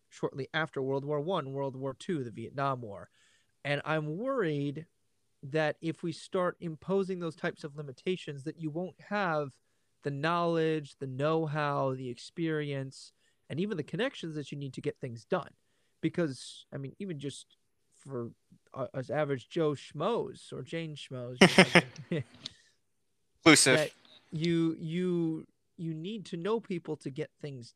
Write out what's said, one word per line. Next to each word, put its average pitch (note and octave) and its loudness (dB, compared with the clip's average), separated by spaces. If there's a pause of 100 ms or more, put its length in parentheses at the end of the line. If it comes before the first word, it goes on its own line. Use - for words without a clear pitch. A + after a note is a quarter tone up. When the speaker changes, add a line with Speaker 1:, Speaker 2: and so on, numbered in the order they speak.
Speaker 1:
shortly - -4
after D#3 -2
World C3+ 0
War D3 0
One, D3 -2
World C3+ -4
War C3+ -4
Two, D#3 -4
the A#2 -8
Vietnam B2+ -4
War. G2 -12 (540)
And C#3+ -2
I'm D#3 0
worried D#3 0 (640)
that D3+ 2
if D#3+ -4
we E3+ -2
start F3+ -2
imposing F3+ -2
those E3 -4
types - -4
of D3 -10
limitations, C#3+ -6
that D#3+ -6
you D#3 -4
won't E3+ -6
have E3 0 (520)
the D3 -4
knowledge, D#3+ 2
the C#3 -6
know-how, C#3+ 2
the C3 -6
experience, C#3+ -4 (400)
and C#3 -2
even G3+ -2
the D3+ -2
connections F#3 -4
that D3+ -8
you D3 -6
need C#3 -8
to - -10
get C#3+ -4
things A#2 -8
done. - -2 (500)
Because, D#3+ -2
I C#3 -8
mean, C3+ -10
even F#3 -8
just - -10 (360)
for, A#2+ -8 (420)
uh, C3 -4
us C3 -6
average C#3 -2
Joe D#3+ 2
Schmoes D3+ -4
or C3+ -8
Jane D#3+ -8
Schmoes, B2+ -8 (720)
you E3+ 0
know, C3 -2
Speaker 2:
<laughs> - - (1200)
Inclusive. C#3 10
Speaker 1:
that D3+ 2 (400)
you, E3 2
you, E3+ 0 (320)
you E3 -4
need F3+ -8
to F3+ -8
know G#3 0
people E3 -4
to - -10
get C#3 -6 (100)
things C3+ -10